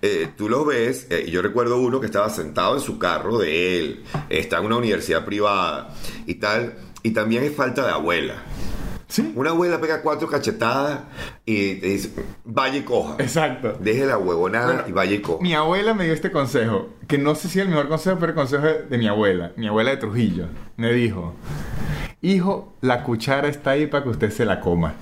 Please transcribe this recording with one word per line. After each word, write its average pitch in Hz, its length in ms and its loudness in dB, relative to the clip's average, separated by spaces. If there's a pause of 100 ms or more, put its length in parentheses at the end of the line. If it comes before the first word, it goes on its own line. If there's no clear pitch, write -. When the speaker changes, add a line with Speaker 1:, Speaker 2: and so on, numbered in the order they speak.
Speaker 1:
eh, 85 360 0
tú 104 100 -4
los 135 180 2
ves, 127 440 0
eh, 85 180 0
y 85 40 -6
yo 113 100 2
recuerdo 120 400 2
uno 127 180 2
que 117 60 -2
estaba 107 240 2
sentado 90 460 0
en 139 60 -2
su 76 160 -6
carro 90 420 0
de 87 380 2
él, 80 260 -4 (260)
está 82 300 0
en 98 80 0
una 113 100 2
universidad 92 480 2
privada 98 720 0 (320)
y - 80 -4
tal, 110 400 -2 (260)
y 113 80 0
también 113 340 2
es 147 120 0
falta 131 280 0
de 104 80 0
abuela. 78 440 0 (720)
Speaker 2:
Sí. - 280 0
Speaker 1:
Una 135 140 0
abuela 165 320 2
pega 156 220 -2
cuatro 151 240 0
cachetadas 135 720 0 (440)
y 98 340 0
te 92 100 -4
dice, 98 240 -2 (340)
"Vaya 131 320 -2
y 139 60 -2
coja". - 340 -2
Speaker 2:
Exacto. 139 600 -2
Speaker 1:
Deje 110 260 2
la 123 140 2
huevonada 92 540 2
Speaker 2:
Bueno, 156 140 -2
Speaker 1:
y 98 40 -8
vaya 95 240 2
y 104 60 -2
coja. 82 200 -2
Speaker 2:
mi 180 140 2
abuela 190 400 2
me 190 80 0
dio 160 100 2
este 156 180 -2
consejo, 120 580 0 (180)
que 143 100 2
no 147 160 4
sé 151 160 -4
si 180 100 0
es 196 60 2
el 196 60 2
mejor 147 160 2
consejo, 160 320 2
pero 165 140 0
el - 20 -2
consejo 143 320 2
es 156 240 2
de 123 80 2
mi 110 80 4
abuela, 101 480 2
mi 113 120 -4
abuela 110 220 2
de 135 80 0
Trujillo. 104 480 0 (300)
Me 117 180 0
dijo, 92 400 0 (880)
"Hijo, 185 600 0
la 123 200 2
cuchara 135 460 0
está 143 240 0
ahí 147 160 2
para 143 160 0
que 127 80 -2
usted 107 200 0
se 120 140 0
la 92 140 0
coma". 85 420 0